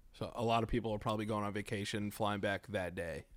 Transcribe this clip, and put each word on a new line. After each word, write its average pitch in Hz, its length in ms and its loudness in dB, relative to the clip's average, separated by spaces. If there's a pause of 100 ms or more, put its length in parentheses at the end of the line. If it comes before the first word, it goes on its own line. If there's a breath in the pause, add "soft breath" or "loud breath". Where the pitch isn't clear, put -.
(140)
So - 220 -6
a 117 80 -2
lot 113 200 4
of 110 60 -2
people 113 220 0
are 104 80 0
probably 107 260 0
going 107 180 2
on 101 100 -2
vacation, 104 580 -2
flying 104 280 2
back 98 300 0
that 90 260 -2
day. 80 300 -4 (120)